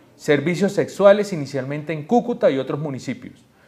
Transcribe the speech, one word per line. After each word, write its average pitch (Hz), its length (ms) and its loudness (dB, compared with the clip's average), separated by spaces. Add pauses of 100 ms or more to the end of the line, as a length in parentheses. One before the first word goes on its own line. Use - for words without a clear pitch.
(160)
servicios 156 560 0
sexuales 196 600 4
inicialmente 143 600 -6
en 151 120 -6
Cúcuta 233 460 2
y 135 80 0
otros 139 200 -4
municipios, 131 680 -8 (240)